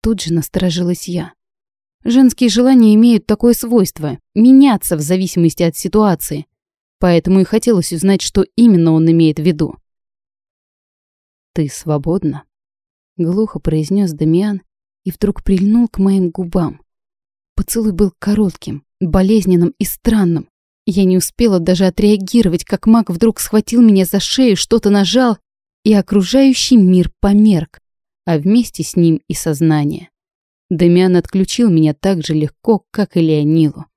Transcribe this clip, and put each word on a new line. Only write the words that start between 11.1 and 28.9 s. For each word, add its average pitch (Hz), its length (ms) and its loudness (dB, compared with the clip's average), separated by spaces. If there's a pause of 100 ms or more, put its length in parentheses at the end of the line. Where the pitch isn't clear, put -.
«Ты 151 160 -4
свободна», 151 760 -4 (760)
глухо 180 420 -4
произнёс 165 520 -2
Дамиан 175 500 -2 (440)
и 185 60 -6
вдруг - 320 -6
прильнул 208 440 0
к - 100 -10
моим 190 320 0
губам. 170 520 -6 (720)
Поцелуй 220 380 -4
был 185 260 0
коротким, 202 640 -4 (160)
болезненным 185 760 0
и 202 80 -4
странным. 196 640 -2 (360)
Я 190 200 0
не 185 100 2
успела 190 440 0
даже 180 260 0
отреагировать, 196 800 0
как - 200 -6
маг 226 240 2
вдруг 208 300 -2
схватил 226 420 -2
меня 202 220 4
за 190 160 -2
шею, 240 380 0
что-то - 320 -2
нажал, 202 480 0 (480)
и 214 80 4
окружающий 240 840 2
мир 185 360 2 (100)
померк, 202 580 0 (460)
а 165 120 -2
вместе 190 460 -2
с - 140 -6